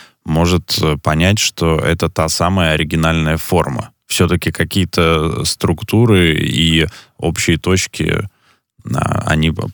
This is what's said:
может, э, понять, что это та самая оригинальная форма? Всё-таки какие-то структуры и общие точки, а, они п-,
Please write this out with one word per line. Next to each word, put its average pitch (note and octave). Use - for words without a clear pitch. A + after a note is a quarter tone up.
может, E2+
э, D#2
понять, E2+
что E2
это E2+
та E2
самая E2+
оригинальная D#2+
форма? D2+
Всё-таки F2
какие-то E2
структуры F2+
и D#2
общие E2
точки, F2+
а, -
они D#2+
п-, -